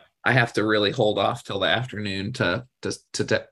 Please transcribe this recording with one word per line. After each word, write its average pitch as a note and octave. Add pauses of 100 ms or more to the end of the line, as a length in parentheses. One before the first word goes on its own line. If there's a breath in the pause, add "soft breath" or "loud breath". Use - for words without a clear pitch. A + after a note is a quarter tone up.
(240 soft breath)
I A2
have A#2+
to G#2+
really G#2
hold G#2+
off A2
till G2+
the F2+
afternoon G2
to, F2+ (140)
to, F#2+ (140)
to, G#2
to, -